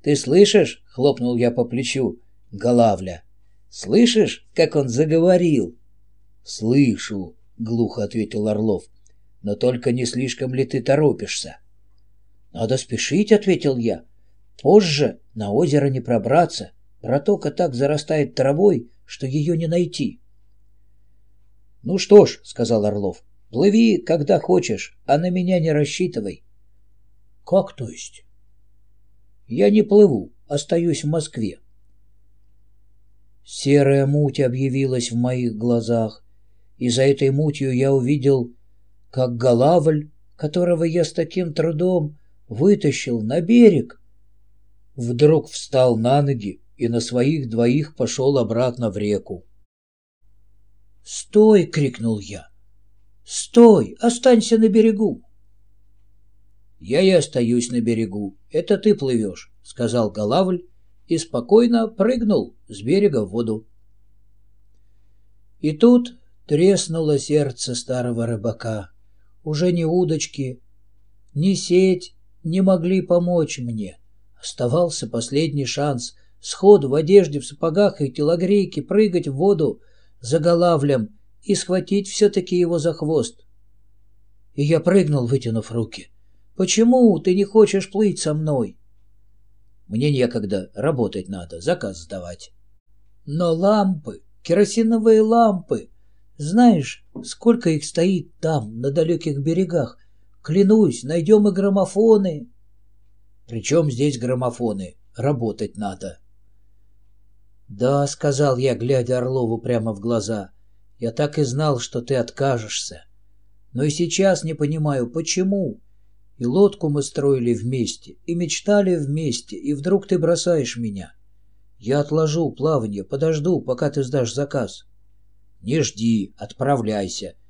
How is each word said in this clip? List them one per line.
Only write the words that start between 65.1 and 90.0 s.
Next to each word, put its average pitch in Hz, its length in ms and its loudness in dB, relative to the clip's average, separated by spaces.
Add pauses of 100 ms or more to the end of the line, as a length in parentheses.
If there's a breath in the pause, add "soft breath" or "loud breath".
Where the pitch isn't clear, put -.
И 151 120 -4
тут 240 460 2 (280)
треснуло 160 720 0
сердце 139 580 -4
старого 123 500 -6
рыбака. 110 640 -6 (520)
Уже 156 280 -2
ни 170 140 -2
удочки, 156 760 -2 (720)
ни 180 200 0
сеть 180 640 0 (280)
не 165 180 -2
могли 185 400 2
помочь 175 580 0
мне. 110 380 -10 (420)
Оставался 156 680 -4
последний 139 580 -2
шанс 135 500 -6 (240)
сходу 185 500 4
в 127 40 -2
одежде, 156 460 4
в 135 60 -10
сапогах 170 560 -2
и 139 100 -2
телогрейке 175 720 0
прыгать 180 460 0
в 135 80 -6
воду 160 460 0 (400)
за 131 180 -2
Голавлем 151 800 2 (260)
и 202 120 0
схватить 190 520 -2
все-таки 196 500 0
его 170 220 0
за 160 140 -2
хвост. 151 520 -4 (1080)
И 143 80 -2
я 156 160 2
прыгнул, 156 460 2
вытянув 117 460 -4
руки. 113 400 -8 (440)
"Почему 220 640 4
ты 180 160 2
не 196 100 2
хочешь 196 460 2
плыть 196 280 0
со 151 140 -4
мной?" 151 440 -4 (1120)
"Мне 127 240 -2